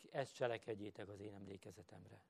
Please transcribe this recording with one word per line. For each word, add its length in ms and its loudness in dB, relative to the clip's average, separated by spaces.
ezt 240 2
cselekedjétek 760 2
az 100 -6
én 140 -2
emlékezetemre.” 960 -8